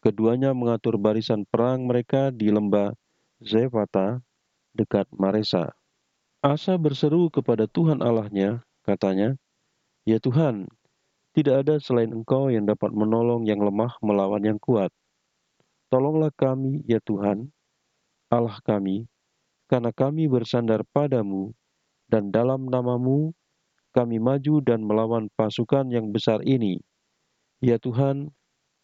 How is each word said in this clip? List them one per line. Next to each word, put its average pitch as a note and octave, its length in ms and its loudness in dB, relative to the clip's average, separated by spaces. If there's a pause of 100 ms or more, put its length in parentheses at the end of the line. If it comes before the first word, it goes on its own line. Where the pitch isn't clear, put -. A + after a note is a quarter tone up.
Keduanya A2+ 480 2
mengatur A#2 480 -2
barisan G#2+ 480 -2
perang B2+ 400 0
mereka C3+ 400 0
di A2 240 0
lembah G#2 400 0 (480)
Zefata A2 800 -2 (560)
dekat G#2 400 -2
Maresa. G2 560 -2 (720)
Asa D#3 320 0
berseru D#3 560 0
kepada A#2 320 0
Tuhan D#3+ 400 0
Allahnya, G#2+ 560 0 (240)
katanya, G2+ 480 0 (720)
"Ya A2 160 2
Tuhan, B2+ 480 0 (640)
tidak C#3 320 2
ada D3+ 160 2
selain A#2 320 0
Engkau C3 400 0
yang G#2 160 0
dapat G#2 240 0
menolong A2+ 560 2
yang G#2 160 2
lemah G#2+ 400 0
melawan G2+ 400 2
yang G#2+ 160 0
kuat. G2+ 320 0 (920)
Tolonglah D3+ 480 0
kami, C3+ 480 -2
ya A2+ 160 2
Tuhan, G2+ 480 -2 (800)
Allah A#2 320 0
kami, G2+ 480 -2 (640)
karena A#2+ 240 -2
kami D3+ 320 0
bersandar A#2 640 0
padamu, A2+ 640 -2 (560)
dan G#2+ 160 0
dalam B2+ 400 0
namamu B2+ 640 0 (640)
kami A#2 240 0
maju C#3 400 2
dan A#2+ 240 0
melawan A2 560 0
pasukan A#2+ 480 0
yang A2+ 240 -2
besar A2 320 0
ini. A#2 400 0 (800)
Ya A#2+ 160 4
Tuhan, C#3 560 -2 (480)